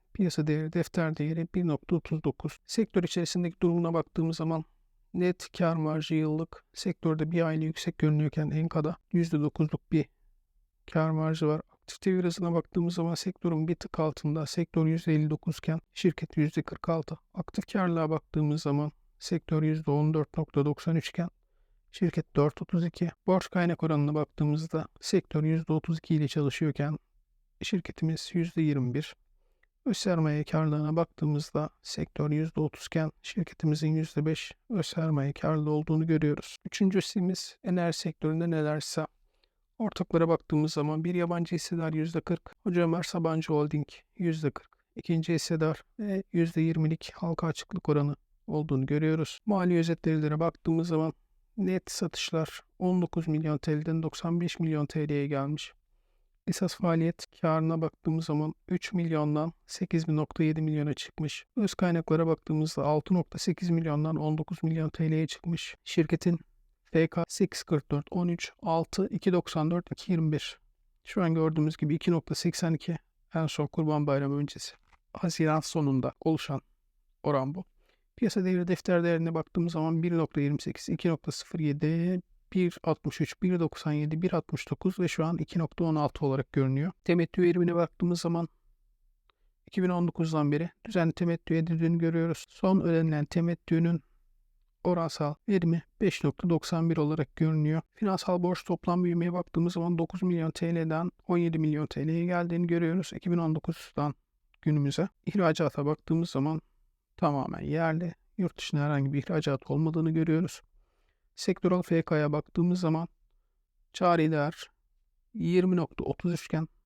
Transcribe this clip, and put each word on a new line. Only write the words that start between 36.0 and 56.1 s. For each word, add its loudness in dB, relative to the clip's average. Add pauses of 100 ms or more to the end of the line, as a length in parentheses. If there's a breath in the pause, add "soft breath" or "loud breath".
görüyoruz. 0
Üçüncü 2
hissemiz -2
enerji 0
sektöründe -2
nelerse. -2 (720)
Ortaklara 0
baktığımız 2
zaman -2
bir -2
yabancı -2
hissedar -4
yüzde -2
kırk, -4 (120)
Hoca 2
Ömer 2
Sabancı -2
Holding 0 (300)
yüzde 0
kırk, -16 (260)
ikinci 0
hissedar 0 (180)
ve -4 (100)
yüzde 2
yirmilik 0
halka -4
açıklık -6
oranı 2 (320)
olduğunu 0
görüyoruz. 0
Mali 2
özetlerilere 0
baktığımız 0
zaman 0 (440)
net -2
satışlar -4 (180)
on 2
dokuz -2
milyon 0
T 0
L'den -2
doksan -2
beş -4
milyon 0
T -2
L'ye 0
gelmiş. -4 (760)